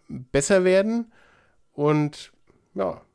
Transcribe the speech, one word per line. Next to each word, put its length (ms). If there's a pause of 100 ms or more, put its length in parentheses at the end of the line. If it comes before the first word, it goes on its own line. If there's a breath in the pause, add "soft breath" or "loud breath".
besser 560
werden 480 (600 soft breath)
und 600 (420)
ja, 260 (140)